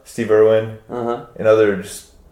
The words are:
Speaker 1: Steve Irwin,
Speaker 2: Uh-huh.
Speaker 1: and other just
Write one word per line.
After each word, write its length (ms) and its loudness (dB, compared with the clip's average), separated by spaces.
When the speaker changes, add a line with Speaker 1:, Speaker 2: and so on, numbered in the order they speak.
Speaker 1:
Steve 260 -8
Irwin, 480 2
Speaker 2:
Uh-huh. 380 -8
Speaker 1:
and 120 -2
other 340 2
just 300 -20